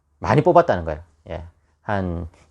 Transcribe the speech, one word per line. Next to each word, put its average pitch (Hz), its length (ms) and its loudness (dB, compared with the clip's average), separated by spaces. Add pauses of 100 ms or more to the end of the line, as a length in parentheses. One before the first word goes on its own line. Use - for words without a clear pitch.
(180)
많이 120 240 2
뽑았다는 160 420 4
거예요. 78 160 -6 (300)
예. 80 140 -10 (360)
한 87 480 -4 (220)